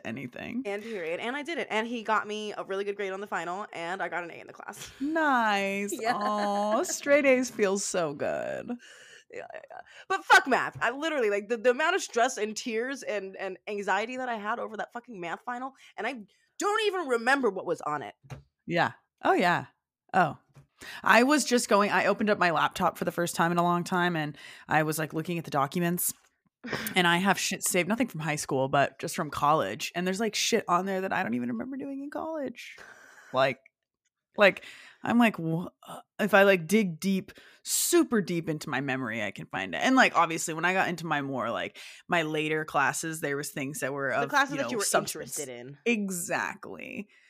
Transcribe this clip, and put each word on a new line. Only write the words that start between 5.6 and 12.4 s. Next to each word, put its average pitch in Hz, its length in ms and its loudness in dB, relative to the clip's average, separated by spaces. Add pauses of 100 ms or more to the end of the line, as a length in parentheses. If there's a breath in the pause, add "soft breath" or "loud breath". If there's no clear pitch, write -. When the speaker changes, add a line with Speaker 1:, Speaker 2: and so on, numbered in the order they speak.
Speaker 2:
Yeah. 226 220 -2
Speaker 1:
Aw, 208 680 0
straight 285 420 4
A's 254 240 4
feel 202 280 2
so 170 360 -2
good. 67 540 -4 (680 loud breath)
Speaker 2:
Yeah, - 40 -10 (140)
yeah, - 80 -12 (120)
yeah. - 80 -14 (280 loud breath)
But 359 160 -2
fuck 381 220 8
math. 170 340 2
I 151 120 2
literally, 220 380 0
like, 202 180 -2
the, 233 80 0
the 233 140 4
amount 311 260 2
of 330 60 0
stress 247 340 0
and 214 200 -4